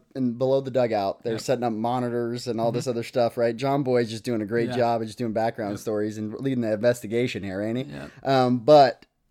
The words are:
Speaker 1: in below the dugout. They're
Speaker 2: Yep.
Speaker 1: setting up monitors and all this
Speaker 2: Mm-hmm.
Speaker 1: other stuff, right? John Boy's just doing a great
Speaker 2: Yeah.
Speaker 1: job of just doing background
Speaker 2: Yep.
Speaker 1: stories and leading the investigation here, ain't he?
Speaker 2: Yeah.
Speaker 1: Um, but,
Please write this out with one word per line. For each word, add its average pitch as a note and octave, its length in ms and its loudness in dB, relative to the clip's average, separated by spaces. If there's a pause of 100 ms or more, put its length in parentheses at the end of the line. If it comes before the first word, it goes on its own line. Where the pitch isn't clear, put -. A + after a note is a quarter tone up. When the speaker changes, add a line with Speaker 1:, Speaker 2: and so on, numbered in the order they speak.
(160)
Speaker 1:
in B2+ 180 0
below C3 280 2
the C3+ 100 -8
dugout. A2 520 0
They're A2+ 100 -2
Speaker 2:
Yep. A2 80 -4
Speaker 1:
setting A#2+ 220 -2
up A#2+ 100 0
monitors A#2+ 760 -2
and A2+ 140 -4
all A#2 100 2
this A#2+ 120 -4
Speaker 2:
Mm-hmm. C3 80 -2
Speaker 1:
other A#2 120 -4
stuff, A#2 340 0
right? A#2 200 0
John C#3 240 0
Boy's B2 300 2
just A2 120 -8
doing A#2+ 180 -2
a G#2+ 40 -4
great A#2 240 0
Speaker 2:
Yeah. B2 80 -4
Speaker 1:
job A#2 240 2
of A2 60 -4
just G#2+ 100 -14
doing A#2 160 -4
background A2 400 -2
Speaker 2:
Yep. G2 60 -8
Speaker 1:
stories G#2+ 400 -4
and G#2+ 160 -6
leading C3 260 -2
the A2 120 0
investigation A#2 720 0
here, F#2+ 180 -6
ain't A2+ 180 -4
he? C3+ 60 -6
Speaker 2:
Yeah. C#3+ 220 -12 (160)
Speaker 1:
Um, B2+ 360 2
but, C3+ 480 6 (220)